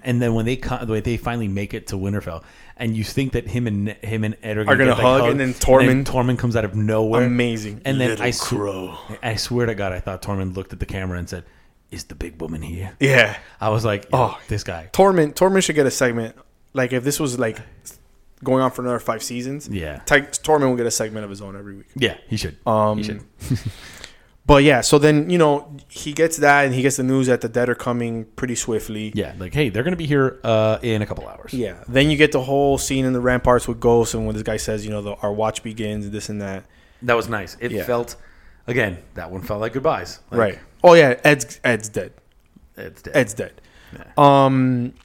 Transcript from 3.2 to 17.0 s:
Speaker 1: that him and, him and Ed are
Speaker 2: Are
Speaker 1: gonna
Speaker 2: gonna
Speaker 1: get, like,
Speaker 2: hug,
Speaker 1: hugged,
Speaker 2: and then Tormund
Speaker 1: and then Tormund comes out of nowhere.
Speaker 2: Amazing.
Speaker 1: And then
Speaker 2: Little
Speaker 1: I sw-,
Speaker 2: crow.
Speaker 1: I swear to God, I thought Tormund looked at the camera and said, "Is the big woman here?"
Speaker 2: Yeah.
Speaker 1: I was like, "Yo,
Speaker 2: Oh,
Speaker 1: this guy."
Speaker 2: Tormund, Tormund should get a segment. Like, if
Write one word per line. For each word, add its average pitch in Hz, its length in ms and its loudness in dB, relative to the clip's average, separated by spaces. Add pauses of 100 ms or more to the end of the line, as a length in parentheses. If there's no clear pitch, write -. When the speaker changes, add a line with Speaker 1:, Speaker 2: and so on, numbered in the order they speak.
Speaker 1:
that 120 160 -4
him 123 180 -2
and, 104 220 -2 (120)
him 107 220 -4
and 107 180 -4
Ed 107 140 -6
are 107 60 -2
Speaker 2:
Are - 20 -2
Speaker 1:
gonna 131 140 4
Speaker 2:
gonna 135 140 4
Speaker 1:
get, 117 80 2
like, - 20 -2
Speaker 2:
hug, 127 220 6
Speaker 1:
hugged, 120 80 2
Speaker 2:
and 139 100 0
then 131 140 -2
Tormund 127 340 6
Speaker 1:
and 131 160 2
then - 0 -
Tormund 123 340 0
comes 120 160 0
out 113 80 0
of 98 100 -4
nowhere. 110 520 2
Speaker 2:
Amazing. 117 580 -2
Speaker 1:
And 135 160 -2
then 123 120 0
Speaker 2:
Little 107 140 -4
Speaker 1:
I 123 60 0
sw-, - 160 -6
Speaker 2:
crow. 92 500 -6 (240)
Speaker 1:
I 113 140 -4
swear 120 300 -2
to 113 100 -2
God, 98 160 -4
I 92 80 -6
thought 92 220 -10
Tormund 95 340 -4
looked 92 160 -10
at 92 80 -12
the 95 60 -6
camera 92 340 -6
and 87 80 -8
said, 90 160 -12 (480)
"Is 80 140 -14
the - 100 -20
big - 260 -10
woman 80 200 -8
here?" 87 400 -10
Speaker 2:
Yeah. 127 340 4 (240)
Speaker 1:
I 107 80 -4
was 110 160 2
like, 101 200 0
"Yo, - 100 -20
Speaker 2:
Oh, 123 340 0
Speaker 1:
this 101 160 -6
guy." 85 300 -12
Speaker 2:
Tormund, 185 400 4
Tormund 190 320 4
should 156 100 -2
get 147 100 4
a 127 60 2
segment. 117 460 -2 (380)
Like, 127 180 0
if 123 100 -2